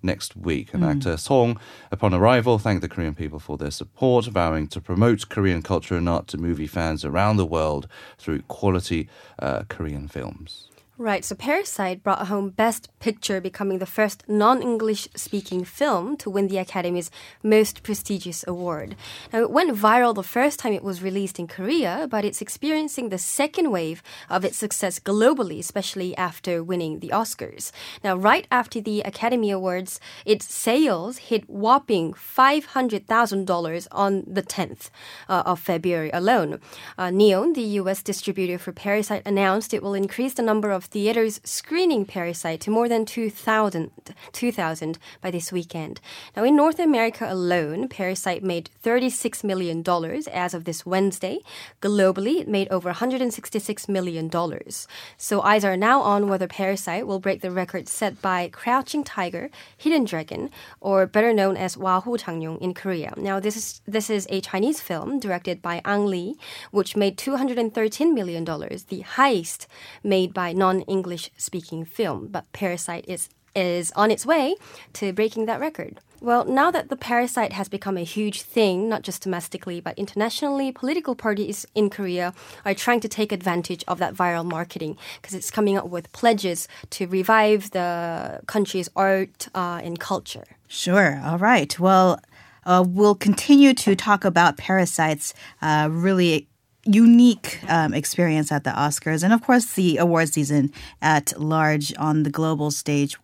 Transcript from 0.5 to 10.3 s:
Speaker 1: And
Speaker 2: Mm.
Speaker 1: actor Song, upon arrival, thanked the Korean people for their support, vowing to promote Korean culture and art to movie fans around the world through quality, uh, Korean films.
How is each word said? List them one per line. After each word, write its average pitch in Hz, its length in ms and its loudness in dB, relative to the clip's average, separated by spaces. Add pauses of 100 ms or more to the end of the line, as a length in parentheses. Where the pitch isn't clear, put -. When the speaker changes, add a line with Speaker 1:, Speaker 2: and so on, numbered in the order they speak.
Speaker 1:
And 180 80 0
Speaker 2:
Mm. - 140 2
Speaker 1:
actor 92 200 -2
Song, 120 440 2 (320)
upon 98 200 0
arrival, 113 460 4
thanked 101 240 0
the 82 60 -6
Korean 80 260 -4
people 78 240 -8
for 73 180 -10
their 71 140 -6
support, 123 560 0
vowing 82 420 0
to 92 120 -10
promote 104 480 2
Korean 92 340 0
culture 90 340 -2
and 85 120 0
art 85 200 -2
to 76 100 -8
movie 80 280 -2
fans 80 380 -4
around 98 320 2
the 92 100 4
world 78 400 0 (320)
through 76 300 -4
quality, 90 600 -2 (300)
uh, 67 300 -4
Korean 73 400 -8
films. - 560 -12 (360)